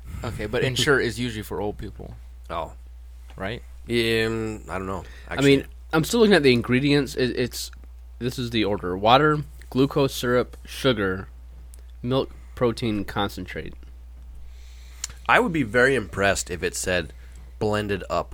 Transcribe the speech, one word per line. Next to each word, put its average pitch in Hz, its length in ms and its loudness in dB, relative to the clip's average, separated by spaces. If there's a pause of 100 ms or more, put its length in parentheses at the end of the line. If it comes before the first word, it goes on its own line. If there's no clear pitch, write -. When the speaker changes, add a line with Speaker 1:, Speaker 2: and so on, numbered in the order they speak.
(240)
Speaker 1:
Okay, 110 240 -4
but 117 160 2
Ensure 131 360 4
is 110 200 0
usually 113 240 -4
for 90 180 -6
old 104 160 -4
people. - 380 -12 (340)
Speaker 2:
Oh. 82 240 -6 (640)
Speaker 1:
Right? 101 240 -6 (260)
Speaker 2:
Um, 113 800 0
I 85 120 -4
don't 95 80 -6
know, 95 160 -4 (260)
Speaker 3:
I - 60 -8
Speaker 2:
actually. 139 220 8
Speaker 3:
mean, - 100 -6 (260)
I'm 160 100 4
still 233 160 0
looking 214 160 6
at 156 80 6
the 135 80 8
ingredients. 127 640 2
It, 127 220 0
it's, - 340 -4 (460)
this 120 220 -4
is 120 100 -4
the 113 160 2
order. 92 320 0
Water, 143 460 8 (260)
glucose 135 460 4
syrup, 123 500 2
sugar, 98 640 0 (760)
milk 127 280 0 (240)
protein 113 500 0
concentrate. - 720 -4 (1500)
Speaker 2:
I 131 120 8
would 233 140 2
be 160 100 2
very 123 300 6
impressed 98 560 2
if 87 140 -4
it 90 120 -2
said 90 380 0 (460)
blended 104 500 0
up 82 240 -2